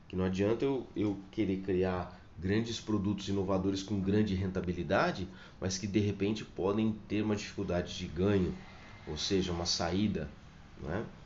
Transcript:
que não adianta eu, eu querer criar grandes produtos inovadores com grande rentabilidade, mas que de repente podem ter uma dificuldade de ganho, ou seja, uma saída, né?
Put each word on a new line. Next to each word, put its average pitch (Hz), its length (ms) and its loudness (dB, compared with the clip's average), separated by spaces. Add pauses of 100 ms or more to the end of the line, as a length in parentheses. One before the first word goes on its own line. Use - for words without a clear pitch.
que - 80 -12
não 92 100 2
adianta 101 400 2
eu, 135 300 2
eu 98 240 0 (140)
querer 98 300 2
criar 92 540 0 (220)
grandes 110 400 0
produtos 101 480 0
inovadores 95 560 2
com 101 180 -2
grande 98 360 4
rentabilidade, 92 920 0 (340)
mas 92 160 -2
que - 120 -4
de 98 100 2
repente 104 460 0
podem 104 480 2 (160)
ter 107 140 0
uma 107 120 2
dificuldade 90 640 -2
de 90 80 -6
ganho, 90 480 4 (540)
ou 78 80 -4
seja, 92 340 2
uma 87 160 0
saída, 90 640 0 (500)
né? 85 240 -4 (220)